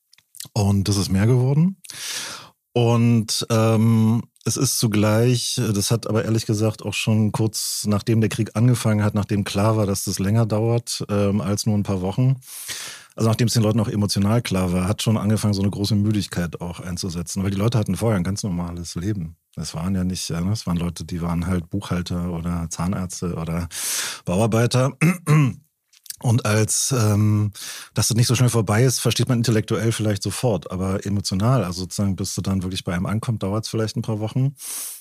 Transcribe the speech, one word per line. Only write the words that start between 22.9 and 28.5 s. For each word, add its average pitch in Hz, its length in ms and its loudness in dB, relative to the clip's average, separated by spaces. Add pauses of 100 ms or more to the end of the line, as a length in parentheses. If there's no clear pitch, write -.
oder 82 320 -4 (560)
Bauarbeiter. 113 760 2
<clears throat> 156 80 0 (1160)
Und 113 240 2
als, 107 500 2
ähm, 107 540 2 (440)
dass 107 120 0
das 107 100 0
nicht 120 120 4
so 120 80 2
schnell 123 120 4
vorbei 107 360 2